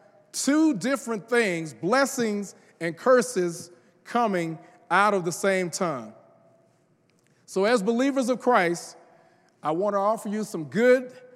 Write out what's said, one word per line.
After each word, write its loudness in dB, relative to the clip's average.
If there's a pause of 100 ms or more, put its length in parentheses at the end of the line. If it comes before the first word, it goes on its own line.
(320)
two 2
different -4
things, 0
blessings -2 (240)
and -6
curses, 0 (340)
coming -2 (320)
out 4
of 0
the -4
same 0
tongue? -6 (1300)
So 0
as 4
believers 0
of -2
Christ, 0 (680)
I -2
want -2
to 0
offer 0
you -4
some -8
good 4 (240)